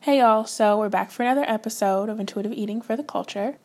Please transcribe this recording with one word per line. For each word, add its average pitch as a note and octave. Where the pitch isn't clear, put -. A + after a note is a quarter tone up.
Hey C#4+
y'all, A3
so G#3
we're G#3+
back G3
for -
another C4+
episode G#3+
of A3
Intuitive G#3
Eating G#3+
for A3+
the C#4+
Culture, -